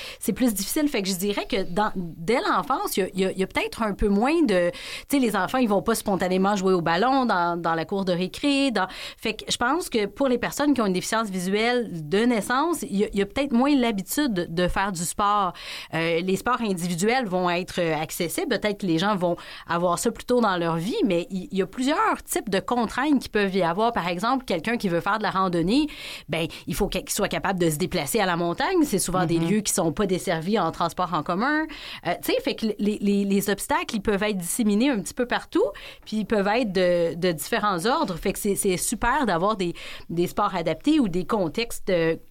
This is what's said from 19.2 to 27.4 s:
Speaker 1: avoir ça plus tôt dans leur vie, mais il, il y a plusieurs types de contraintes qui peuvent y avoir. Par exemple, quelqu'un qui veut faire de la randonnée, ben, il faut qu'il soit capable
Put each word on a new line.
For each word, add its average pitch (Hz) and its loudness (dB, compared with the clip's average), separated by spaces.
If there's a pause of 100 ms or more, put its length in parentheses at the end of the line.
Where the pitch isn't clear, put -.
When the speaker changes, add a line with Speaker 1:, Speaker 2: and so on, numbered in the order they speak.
Speaker 1:
avoir 170 2
ça 233 0
plus - -14
tôt 247 4
dans 196 2
leur 165 0
vie, 196 -2 (100)
mais 180 0
il, 190 -6
il 190 -2
y 190 4
a 185 -2
plusieurs 311 0
types - -4
de 190 2
contraintes 247 0
qui - -10
peuvent 196 0
y 196 4
avoir. 190 2
Par 180 -2
exemple, 226 -2
quelqu'un 220 -2
qui 208 -2
veut 170 2
faire 196 0
de 208 -2
la 185 0
randonnée, 190 2 (420)
ben, 165 -2 (200)
il - -4
faut 202 0
qu'il - -4
soit 196 -2
capable 180 -2